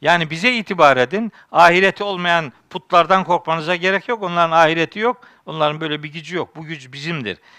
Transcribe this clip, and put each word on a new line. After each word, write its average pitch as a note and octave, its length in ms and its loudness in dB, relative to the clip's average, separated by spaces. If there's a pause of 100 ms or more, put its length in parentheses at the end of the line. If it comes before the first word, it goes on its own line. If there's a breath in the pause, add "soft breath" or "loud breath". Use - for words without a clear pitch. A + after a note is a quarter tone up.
Yani E3 300 0
bize F3 220 -2
itibar E3+ 440 2
edin. F#3+ 360 -2 (200 soft breath)
Ahireti F3+ 520 4
olmayan F3 480 -2 (180)
putlardan F3+ 540 2
korkmanıza E3 520 -2
gerek F#3 320 -2
yok. A3+ 140 -6
Onların E3+ 340 0
ahireti E3 420 2
yok. A#3 220 -4 (260 soft breath)
Onların D#3 340 -4
böyle D3+ 220 -8
bir D3+ 100 -14
gücü D#3+ 240 -12
yok. - 200 -8
Bu D#3+ 80 -16
güç C#3 280 -16
bizimdir. C#3 460 -8 (200 soft breath)